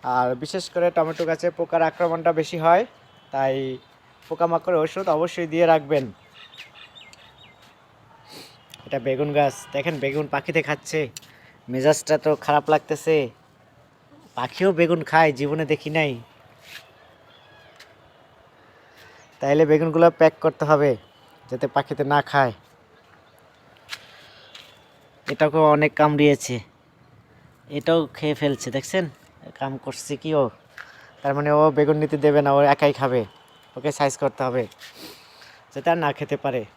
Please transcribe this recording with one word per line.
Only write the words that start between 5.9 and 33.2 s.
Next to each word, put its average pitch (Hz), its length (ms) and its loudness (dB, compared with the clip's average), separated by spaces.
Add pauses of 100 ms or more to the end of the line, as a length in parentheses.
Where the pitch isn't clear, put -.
এটা 135 200 -6
বেগুন 139 320 -2
গাছ, 143 160 2 (200)
দেখেন 143 280 -4
বেগুন 143 320 -4
পাখিতে 147 340 -2
খাচ্ছে, 151 320 -6 (680)
মেজাজটা 147 560 0
তো 156 60 2 (140)
খারাপ 147 280 2
লাগতেছে। 156 440 -2 (1200)
পাখিও 127 320 -2 (100)
বেগুন 170 220 2 (100)
খায়, 160 280 6
জীবনে 147 340 -2
দেখি 147 260 -6
নাই। 147 140 0 (3250)
তাইলে 147 300 4
বেগুনগুলো 160 360 4 (120)
প্যাক 160 160 4 (100)
করতে 160 260 0
হবে 147 200 4 (560)
যাতে 127 200 -8 (100)
পাখিতে 147 260 -4 (100)
না 147 60 4 (120)
খায়। 135 220 2 (2750)
এটাকেও 151 380 2 (100)
অনেক 151 260 0
কামড়িয়েছে, 147 560 2 (1200)
এটাও 165 220 0 (180)
খেয়ে 151 240 -2
ফেলছে, 139 380 -2
দেখছেন 180 280 -4 (540)
কাম 135 120 -6 (120)
করছে - 280 -10 (100)
কি 160 80 -6 (120)
ও? - 20 4 (760)
তার 139 160 -2
মানে 147 220 0
ও 151 40 6 (140)
বেগুন 151 260 2
নিতে 151 220 -2
দেবে 147 200 6
না, 139 120 2
ও 143 40 6 (140)
একাই 143 260 2
খাবে, 127 200 0 (560)